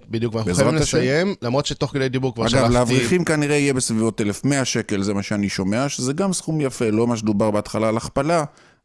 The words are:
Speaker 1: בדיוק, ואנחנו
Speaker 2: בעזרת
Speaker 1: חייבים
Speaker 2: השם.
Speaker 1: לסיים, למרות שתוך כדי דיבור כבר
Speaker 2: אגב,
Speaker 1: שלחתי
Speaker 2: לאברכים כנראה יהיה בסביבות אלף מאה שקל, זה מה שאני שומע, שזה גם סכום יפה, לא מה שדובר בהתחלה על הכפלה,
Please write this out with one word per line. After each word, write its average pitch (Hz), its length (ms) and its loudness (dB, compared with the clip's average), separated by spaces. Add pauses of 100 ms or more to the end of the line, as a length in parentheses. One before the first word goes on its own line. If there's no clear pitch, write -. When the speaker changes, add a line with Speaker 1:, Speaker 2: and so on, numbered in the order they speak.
Speaker 1:
בדיוק, 113 260 -4
ואנחנו 110 160 -4
Speaker 2:
בעזרת - 140 2
Speaker 1:
חייבים 156 180 2
Speaker 2:
השם. - 140 0
Speaker 1:
לסיים, 160 440 2
למרות 127 240 0
שתוך 143 260 -4
כדי 131 180 0
דיבור 131 260 -2
כבר 113 80 -2
Speaker 2:
אגב, 117 80 2
Speaker 1:
שלחתי 120 220 4
Speaker 2:
לאברכים 123 520 2
כנראה 147 300 2
יהיה 139 180 2
בסביבות 113 480 0
אלף 104 240 -2
מאה 135 200 2
שקל, 107 360 -2
זה 101 120 -2
מה 101 100 -2
שאני 101 260 -2
שומע, 104 400 -2
שזה 131 240 -4
גם 190 200 -2
סכום 160 280 -4
יפה, 123 280 -2
לא 113 180 2
מה 120 100 0
שדובר 107 340 0
בהתחלה 104 380 -2
על 110 80 0
הכפלה, 151 460 0 (420)